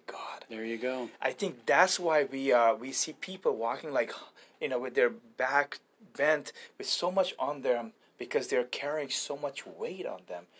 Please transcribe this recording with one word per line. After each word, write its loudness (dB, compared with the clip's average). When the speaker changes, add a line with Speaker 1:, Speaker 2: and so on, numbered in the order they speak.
Speaker 1:
God. -12
Speaker 2:
There -8
you -4
go. -2
Speaker 1:
I 0
think -6
that's 4
why 4
we, 0
uh, 6
we -10
see -2
people -2
walking -4
like, 0
you -2
know, 0
with -4
their 6
back 0
bent, 2
with -8
so 0
much 2
on -2
them, 2
because -2
they're 2
carrying -4
so -4
much -6
weight -8
on -6
them, -8